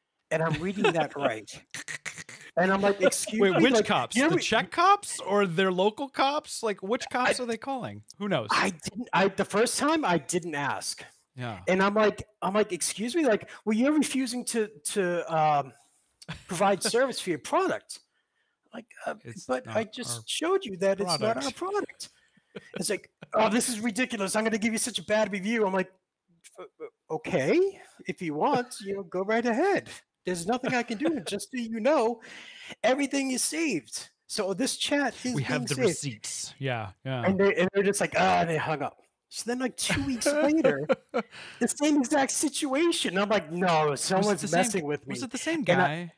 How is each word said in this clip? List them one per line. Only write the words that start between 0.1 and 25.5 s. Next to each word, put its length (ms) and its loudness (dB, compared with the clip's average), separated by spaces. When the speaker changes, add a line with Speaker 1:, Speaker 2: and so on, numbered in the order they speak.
Speaker 1:
And 120 0
I'm 160 0
reading 340 0
that 220 -2
Speaker 2:
<laughs> 20 -8
Speaker 1:
right." 340 -4
And 160 4
I'm 80 2
like, 200 2
"Excuse 480 4
Speaker 2:
Wait, 60 2
Speaker 1:
me, 120 6
Speaker 2:
which 20 8
Speaker 1:
like, 160 4
Speaker 2:
cops? 360 2
Speaker 1:
you're 80 6
Speaker 2:
The 80 2
Speaker 1:
re-" 0 -
Speaker 2:
Czech 340 0
cops 480 2
or 280 2
their 240 2
local 380 0
cops? 540 -2
Like, 200 -2
which 260 -4
cops 300 0
Speaker 1:
I 0 -
Speaker 2:
are 60 -4
they 120 -4
calling? 460 -8
Who 100 -4
knows? 220 0
Speaker 1:
I 200 0
didn't, 420 -10
I, 160 4
the 160 -2
first 320 0
time, 280 0
I 120 2
didn't 380 -4
ask. 480 -4
Speaker 2:
Yeah. 320 -8
Speaker 1:
And 160 4
I'm 120 4
like, 280 2
I'm 120 -2
like, 200 2
"Excuse 420 -4
me, 100 4
like, 240 2
well, 120 2
you're 160 4
refusing 540 0
to, 220 0
to, 500 0
um, 380 2
provide 360 2
Speaker 2:
<laughs> 0 -
Speaker 1:
service 360 0
for 120 -4
your 80 -2
product." 600 -2
Like, 140 -14
uh, 160 -6
Speaker 2:
It's 260 -16
Speaker 1:
"But 160 -2
Speaker 2:
not 100 -6
Speaker 1:
I 100 0
just 380 -8
Speaker 2:
our 60 -20
Speaker 1:
showed 360 0
you 140 -10
that 220 2
it's 180 -2
not 180 0
our 140 -4
Speaker 2:
product. 20 -12
Speaker 1:
product." 580 -6
Speaker 2:
<laughs> 240 -14
Speaker 1:
It's 100 -2
like, 220 -6
"Oh, 160 4
this 200 2
is 120 -4
ridiculous. 540 -2
I'm 100 2
gonna 140 0
give 140 0
you 60 -2
such 200 -4
a 60 -14
bad 280 2
review." 340 0